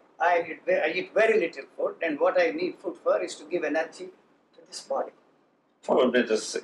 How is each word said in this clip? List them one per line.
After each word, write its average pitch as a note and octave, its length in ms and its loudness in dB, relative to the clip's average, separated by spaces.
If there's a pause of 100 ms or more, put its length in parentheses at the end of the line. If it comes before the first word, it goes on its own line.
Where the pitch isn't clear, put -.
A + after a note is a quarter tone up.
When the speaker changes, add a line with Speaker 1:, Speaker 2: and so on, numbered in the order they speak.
(200)
Speaker 1:
I E3+ 300 2
eat D3+ 160 -12
ve-, F3 200 2
I D#3 40 0 (100)
eat - 140 -10
very G#3+ 260 4
little D#3 260 -6 (120)
food, G3 240 -4
and D#3+ 180 -4
what F3+ 200 2
I E3 120 2
need E3 240 -4
food - 280 -10
for F#3+ 180 2
is F3 140 -8
to D3+ 100 -18
give E3+ 180 -4
energy D#3+ 440 -4 (480)
to - 120 -20
this - 140 -16
body. - 300 -6 (720)
Speaker 2:
Probably B2 400 4
the A2 120 0
s-, - 280 -4